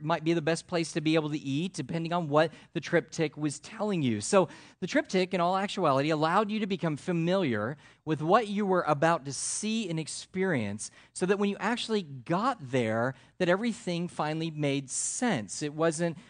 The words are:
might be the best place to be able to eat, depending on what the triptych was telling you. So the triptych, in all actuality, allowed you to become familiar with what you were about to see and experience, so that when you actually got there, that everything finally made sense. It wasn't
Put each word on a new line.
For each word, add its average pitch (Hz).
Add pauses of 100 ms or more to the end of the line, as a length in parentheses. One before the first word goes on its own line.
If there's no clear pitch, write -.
might 156
be 165
the 170
best 160
place 170
to 160
be 160
able 151
to 147
eat, 151
depending 165
on 170
what 156 (220)
the 165
triptych 156
was 147
telling 208
you. 110
So 190 (320)
the 185
triptych, 190
in 175
all 180
actuality, 160
allowed 165
you 214
to 220
become 170
familiar 165 (300)
with 151
what 202
you 208
were 185
about 151
to 139
see 220
and 160
experience, 143 (220)
so -
that 196
when 202
you 196
actually 220
got 160
there, 120 (220)
that 175
everything 180
finally 160
made 143
sense. -
It 147
wasn't 165 (140)